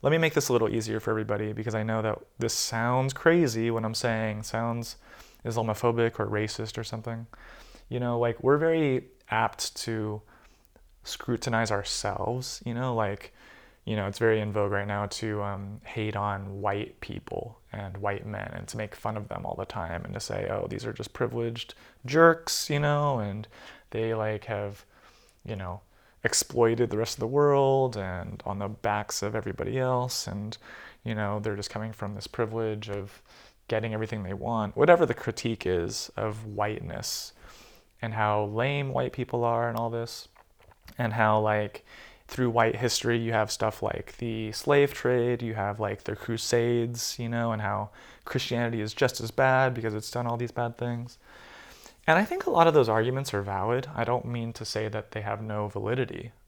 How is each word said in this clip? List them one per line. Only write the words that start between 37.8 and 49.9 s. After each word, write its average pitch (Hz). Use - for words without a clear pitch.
and 110
how 107
lame 135
white 127
people 120
are 117
and 113
all 117
this, 117
and 117
how, 107
like, 107
through 123
white 113
history, 117
you 113
have 107
stuff -
like -
the 113
slave 143
trade, 123
you 110
have, 104
like, 101
the 107
Crusades, 117
you 120
know, 117
and 107
how 104
Christianity 117
is 107
just -
as 110
bad 131
because 113